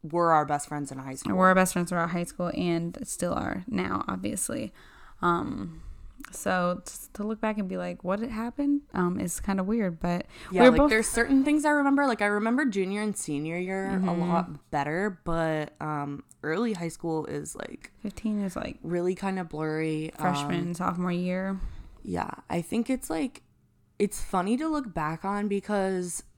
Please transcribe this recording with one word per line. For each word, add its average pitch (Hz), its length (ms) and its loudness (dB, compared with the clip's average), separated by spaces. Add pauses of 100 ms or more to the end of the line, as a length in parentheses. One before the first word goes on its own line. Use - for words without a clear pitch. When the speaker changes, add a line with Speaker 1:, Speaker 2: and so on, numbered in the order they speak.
Speaker 1:
were 165 300 2
our 151 140 6
best 147 220 -2
friends 143 240 -6
in 135 80 -10
high 131 160 -10
school. 190 200 -2
Speaker 2:
Were 185 140 8
our 185 60 8
best 185 180 6
friends 175 160 0
throughout 170 220 0
high 175 120 -2
school 175 320 -4
and 170 480 -2
still - 300 -4
are - 340 -4
now, 190 400 -2
obviously. 202 640 -4 (480)
Um, 175 600 0 (500)
so - 540 0
just - 280 -16
to 208 100 -8
look 214 160 -4
back 214 200 -2
and 185 100 -4
be 185 80 -4
like, 180 260 -8
"What 190 160 0
had 233 120 -4
happened?" 285 500 0 (120)
um, 180 260 2
is 175 200 -2
kinda 190 240 0
weird, 190 360 0
but 175 260 0 (260)
Speaker 1:
Yeah, 190 120 8
Speaker 2:
we're 254 80 12
Speaker 1:
like, 226 80 6
Speaker 2:
both 294 100 8
Speaker 1:
there's 220 180 4
certain 269 380 4
things 302 200 4
I 302 40 6
remember. 285 380 6
Like, 233 140 2
I 202 40 4
remember 220 400 2
junior 196 360 0
and 208 140 -2
senior 156 420 -4
year 190 380 -2
a 190 40 2
Speaker 2:
Mm-hmm. 175 300 2
Speaker 1:
lot 170 420 -2
better, 160 520 -2
but, 160 560 0
um, 143 440 -6 (200)
early 208 300 0
high 170 160 -4
school 160 380 -4
is, 151 280 -8
like, - 360 -12 (100)
Speaker 2:
Fifteen 208 400 -4
is, 190 140 -4
like, - 280 -8
Speaker 1:
really 175 320 0
kinda 190 300 -4
blurry. 156 680 -4
Um, - 80 -10
Speaker 2:
freshman, 180 540 0
sophomore 175 360 -2
year. 185 480 -2 (440)
Speaker 1:
Yeah, - 280 -4 (180)
I 170 120 -2
think 226 280 -2
it's, 254 200 -2
like, 320 320 -4 (560)
it's - 240 -2
funny 196 360 0
to 311 100 -2
look 285 260 -2
back 160 300 -4
on 202 240 -2
because 190 760 -2 (140)